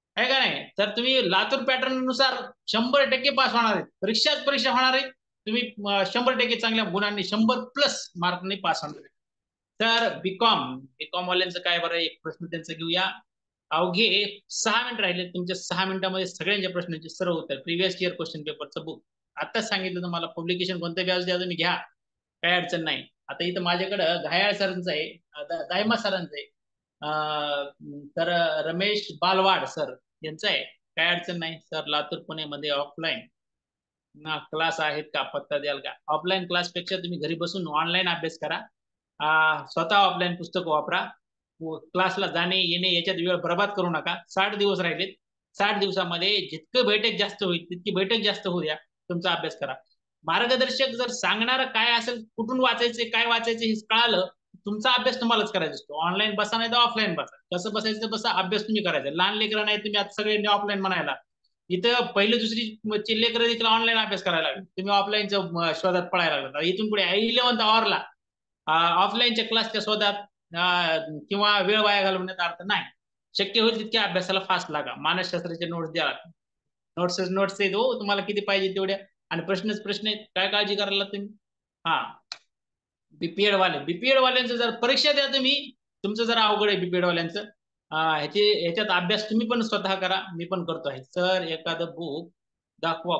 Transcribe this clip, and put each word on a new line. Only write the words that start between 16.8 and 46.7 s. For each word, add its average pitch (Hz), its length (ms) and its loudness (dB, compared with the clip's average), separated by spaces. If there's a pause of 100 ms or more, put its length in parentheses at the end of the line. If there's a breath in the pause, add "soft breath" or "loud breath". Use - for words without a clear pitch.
सर्व 175 240 -2
उत्तर, 156 220 -4
प्रिव्हियस 180 460 -2
इयर 175 100 0
क्वेश्चन 160 300 -8
पेपरचं 151 440 -10
बुक, - 200 -14 (300)
आताच 220 340 -4
सांगितलं 185 320 -2
तुम्हाला, 175 260 -4
पब्लिकेशन 180 520 -4
कोणतं 170 260 -4
बी 180 60 0
असू 180 140 0
द्या, 180 120 0
तुम्ही 180 200 -4
घ्या, 170 180 2 (640)
काही 175 120 2
अडचण 175 300 0
नाही. 147 240 -4 (200)
आता 143 160 -8
इथं 180 180 -2
माझ्याकडं 180 640 0
घायाळ 185 300 2
सरांचं 185 380 -2
आहे, 151 260 -4 (160)
अ, 147 100 -12
दा-, 165 200 -6
दायमा 214 320 0
सरांचं 185 400 -2
आहे, 143 160 -14 (500)
अ, 151 80 -6 (1080)
तर 165 100 0 (420)
रमेश 202 380 0 (140)
बालवाड 185 440 4
सर 127 300 -4 (280)
यांचं 156 240 -4
आहे, 156 160 0
काही - 460 -4
अडचण 175 300 -2
नाही. 160 200 -8
सर, 156 260 -8
लातूर, 147 340 -2
पुणेमध्ये 151 500 -8
ऑफलाईन 147 580 -4 (880)
ना 151 220 -8
क्लास 160 420 -2
आहेत 151 240 -2
का, 147 180 -4
पत्ता 143 360 -4
द्याल 139 220 -4
का? 135 140 -10 (140)
ऑफलाईन 175 400 -2
क्लासपेक्षा 175 500 -4
तुम्ही 175 220 -6
घरी 160 160 -4
बसून 170 320 -6
ऑनलाइन 170 420 0
अभ्यास 165 280 -4
करा, 165 240 -6 (580)
अ, 156 480 4
स्वतः 165 280 0
ऑफलाईन 180 400 4
पुस्तकं 175 340 -4
वापरा. 165 400 0 (500)
व-, 160 180 -8
क्लासला 185 500 0
जाणे 175 300 0
येणे 180 380 2
याच्यात 170 200 0
वेळ 175 200 2
बर्बाद 175 340 2
करू 185 200 0
नका. 165 400 -4
साठ 202 260 0
दिवस 202 240 2
राहिलेत, 175 340 -2 (440)
साठ 202 220 2
दिवसामध्ये 185 580 0
जितकं 196 500 0